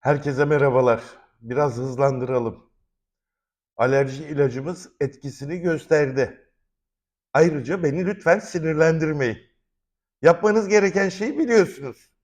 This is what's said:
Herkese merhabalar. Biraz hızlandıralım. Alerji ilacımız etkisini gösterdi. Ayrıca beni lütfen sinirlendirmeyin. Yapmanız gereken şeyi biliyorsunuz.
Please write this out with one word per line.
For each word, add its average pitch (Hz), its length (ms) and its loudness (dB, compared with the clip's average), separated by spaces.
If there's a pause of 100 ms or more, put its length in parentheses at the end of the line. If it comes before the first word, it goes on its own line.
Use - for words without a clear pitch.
Herkese 143 400 0
merhabalar. 131 580 2 (380)
Biraz 123 360 -4
hızlandıralım. 127 920 -4 (1080)
Alerji 135 460 0
ilacımız 143 760 -4
etkisini 143 600 -8
gösterdi. 147 880 -2 (840)
Ayrıca 156 500 0
beni 160 220 0
lütfen 202 340 2
sinirlendirmeyin. 156 1000 0 (840)
Yapmanız 208 460 2
gereken 196 420 2
şeyi 208 300 -6
biliyorsunuz. 190 720 0 (120)